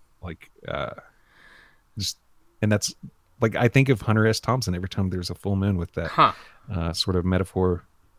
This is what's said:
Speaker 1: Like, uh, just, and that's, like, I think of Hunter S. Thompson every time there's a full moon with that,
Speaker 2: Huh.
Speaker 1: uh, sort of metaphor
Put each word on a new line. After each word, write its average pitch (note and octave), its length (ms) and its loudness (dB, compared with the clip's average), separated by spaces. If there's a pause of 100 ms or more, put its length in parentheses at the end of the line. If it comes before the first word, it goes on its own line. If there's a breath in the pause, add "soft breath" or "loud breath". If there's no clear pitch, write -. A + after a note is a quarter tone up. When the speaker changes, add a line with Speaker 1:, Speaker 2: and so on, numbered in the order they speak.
(220)
Speaker 1:
Like, E2+ 280 -14 (160)
uh, - 280 -6 (1040 soft breath)
just, - 200 -6 (440)
and G#2+ 100 2
that's, - 220 -2 (460)
like, A2+ 160 2
I A#2+ 120 4
think C3+ 220 4
of A#2+ 120 2
Hunter A2 240 4
S. A2 140 2
Thompson A#2 340 -2
every F#2 140 -6
time F#2+ 220 -2
there's F2+ 200 -6
a F2 40 -8
full G2 200 -4
moon G2 220 2
with E2 160 -4
that, E2 200 -6
Speaker 2:
Huh. C3 200 4 (400 loud breath)
Speaker 1:
uh, E2 220 -4
sort F#2 220 -2
of F2 100 0
metaphor F#2 580 0 (340)